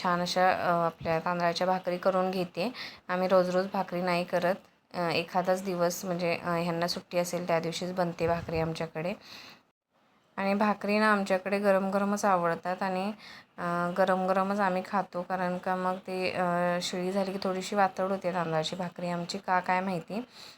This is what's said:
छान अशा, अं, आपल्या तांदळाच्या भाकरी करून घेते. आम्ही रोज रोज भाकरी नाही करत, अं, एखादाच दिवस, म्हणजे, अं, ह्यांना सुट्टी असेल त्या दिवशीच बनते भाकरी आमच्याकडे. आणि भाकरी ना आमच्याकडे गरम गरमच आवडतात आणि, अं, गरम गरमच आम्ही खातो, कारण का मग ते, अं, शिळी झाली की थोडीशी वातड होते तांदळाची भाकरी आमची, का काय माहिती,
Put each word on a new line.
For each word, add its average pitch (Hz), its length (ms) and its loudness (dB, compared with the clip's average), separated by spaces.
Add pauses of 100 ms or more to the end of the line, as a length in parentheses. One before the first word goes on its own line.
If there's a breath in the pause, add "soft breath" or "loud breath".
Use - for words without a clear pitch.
छान 175 180 2
अशा, 180 300 4
अं, 170 360 2
आपल्या 165 320 0
तांदळाच्या 175 480 0
भाकरी 180 300 0
करून 185 340 2
घेते. 185 420 -4 (360 loud breath)
आम्ही 185 200 0
रोज 180 220 6
रोज 185 220 2
भाकरी 185 300 -2
नाही 180 220 0
करत, 180 300 0 (400)
अं, 170 160 0
एखादाच 185 540 0
दिवस, 175 400 0
म्हणजे, 175 380 -2
अं, 170 200 0
ह्यांना 170 240 0
सुट्टी 180 320 -4
असेल 175 280 -2
त्या 165 140 2
दिवशीच 165 320 -4
बनते 175 340 0
भाकरी 165 320 -2
आमच्याकडे. 160 560 -4 (1200 loud breath)
आणि 196 180 0
भाकरी 208 440 2
ना 214 140 4
आमच्याकडे 196 460 2
गरम 196 320 4
गरमच 202 340 0
आवडतात 180 580 2
आणि, 190 300 -2 (460 loud breath)
अं, 175 400 0
गरम 185 280 4
गरमच 190 340 2
आम्ही 185 260 2
खातो, 185 360 -2
कारण 180 360 -2
का 185 180 -2
मग 185 200 -2
ते, 185 340 -4
अं, 175 520 0
शिळी 185 300 -2
झाली 196 200 0
की 196 100 -6
थोडीशी 185 340 -4
वातड 190 340 2
होते 190 220 -2
तांदळाची 165 440 -2
भाकरी 180 320 -6
आमची, 175 300 -4
का 185 220 0
काय 185 200 0
माहिती, 185 400 -4 (380 loud breath)